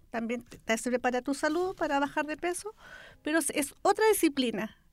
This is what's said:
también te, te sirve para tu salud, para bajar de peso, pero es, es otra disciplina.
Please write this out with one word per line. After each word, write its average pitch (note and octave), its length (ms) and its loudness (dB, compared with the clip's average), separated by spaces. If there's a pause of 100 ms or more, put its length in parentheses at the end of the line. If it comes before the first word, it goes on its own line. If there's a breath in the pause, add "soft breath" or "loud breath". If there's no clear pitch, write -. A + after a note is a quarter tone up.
(120)
también A#3 320 -6
te, - 140 -20
te A3+ 200 0
sirve A#3+ 220 0
para B3 220 0
tu C#4 120 0
salud, F4 420 0
para D4 240 0
bajar C#4+ 260 0
de D4+ 120 -6
peso, F4 380 -4 (460 loud breath)
pero D#4 180 2
es, - 120 -2
es - 300 -2
otra G4+ 280 4
disciplina. B3+ 680 0 (160)